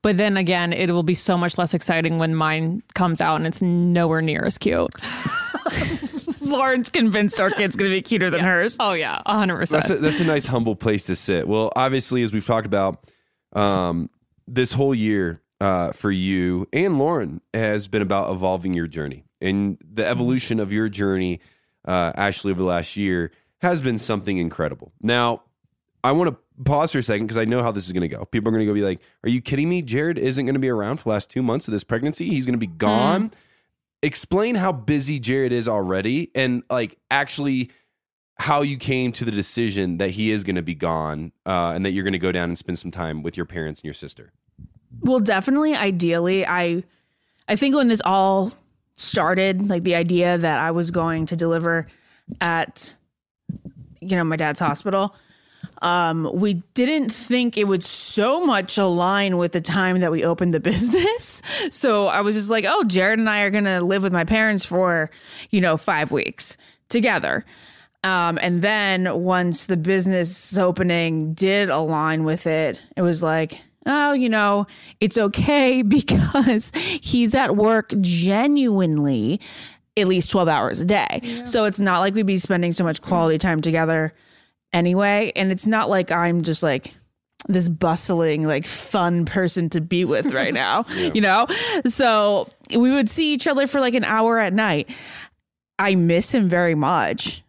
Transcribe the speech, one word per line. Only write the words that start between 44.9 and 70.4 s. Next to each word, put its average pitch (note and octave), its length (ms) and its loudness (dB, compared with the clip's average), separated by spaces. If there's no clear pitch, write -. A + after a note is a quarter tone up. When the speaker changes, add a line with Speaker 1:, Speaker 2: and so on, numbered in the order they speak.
Speaker 2:
Well, B3+ 200 2
definitely, C4 540 2
ideally, F3+ 720 0
I, F3 360 -2
I G#3 80 0
think C#4 200 2
when C4+ 120 4
this A3+ 160 2
all F#3+ 480 2
started, F#3 720 0
like, F3 140 0
the F3 140 2
idea F3 420 2
that D#3+ 220 0
I E3 100 0
was E3+ 220 -2
going E3 340 -2
to E3+ 100 -4
deliver E3 520 0
at, E3 540 -4
you F#3+ 160 -4
know, E3+ 80 0
my D#3+ 120 -2
dad's D3+ 240 -2
hospital, F#3+ 540 -2
um, E3 500 0
we G3+ 220 0
didn't C4 360 0
think A#3+ 480 -2
it G#3 60 2
would F#3+ 200 0
so C4+ 600 -2
much G3+ 320 0
align F#3 580 2
with F3 160 0
the F3 80 -2
time F#3 400 0
that E3+ 120 2
we E3 120 0
opened E3+ 280 2
the D#3 80 0
<laughs> E3+ 120 0
business. F4 720 0
So G#3 360 2
I F#3 160 2
was G#3 120 0
just G#3 160 -4
like, A3+ 160 0
"Oh, F4 180 2
Jared G3 340 2
and A3 100 2
I G#3 120 2
are G3+ 100 2
gonna G3 300 0
live F#3 240 0
with F#3+ 80 0
my E3+ 120 2
parents G#3+ 400 2
for, F3 460 0
you G3+ 100 2
know, E3 160 2
five D3+ 360 -2
weeks - 440 -4
together." G#3 560 0
Um, F3 360 0
and F3 220 0
then G3 500 0
once F3+ 440 0
the F#3 100 0
business F3+ 800 0